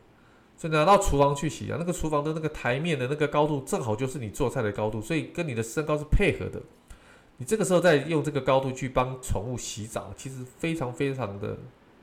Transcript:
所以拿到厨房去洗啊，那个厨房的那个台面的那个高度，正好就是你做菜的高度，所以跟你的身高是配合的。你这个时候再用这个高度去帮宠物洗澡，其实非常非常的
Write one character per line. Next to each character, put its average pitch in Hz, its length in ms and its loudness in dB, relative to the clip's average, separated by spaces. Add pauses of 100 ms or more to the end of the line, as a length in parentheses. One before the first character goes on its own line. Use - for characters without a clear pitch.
(580)
所 165 120 -8
以 156 40 -2
拿 151 100 4
到 190 140 8
厨 170 200 4
房 143 160 6
去 147 160 -2
洗 104 220 -6
啊， 104 80 -2
那 170 60 -4
个 175 80 -2
厨 165 160 -2
房 147 120 2
的 156 120 -2
那 165 80 -4
个 156 80 -2
台 175 280 -2
面 156 220 0
的 127 80 -2
那 143 80 -2
个 147 100 0
高 147 220 4
度， 147 140 0
正 180 200 -2
好 110 140 0
就 123 100 -2
是 143 140 -6
你 110 100 -6
做 120 200 -2
菜 131 120 -4
的 104 100 0
高 107 180 -2
度， 110 120 -6
所 165 140 -4
以 151 120 -2
跟 170 200 -6
你 127 80 -4
的 113 80 -2
身 151 220 -4
高 151 120 0
是 147 60 -4
配 160 340 4
合 95 120 -6
的。 - 120 -10 (760)
你 123 80 -12
这 220 120 0
个 202 80 2
时 180 80 2
候 175 60 8
再 170 160 8
用 147 280 2
这 147 60 -2
个 143 100 -2
高 131 200 4
度 135 120 -2
去 127 160 -6
帮 127 320 0
宠 - 240 -2
物 120 140 -6
洗 107 300 -10
澡， - 280 -8
其 - 140 -14
实 131 140 -12
非 165 320 -4
常 127 180 -4
非 139 200 -2
常 101 260 -6
的 107 180 -6 (460)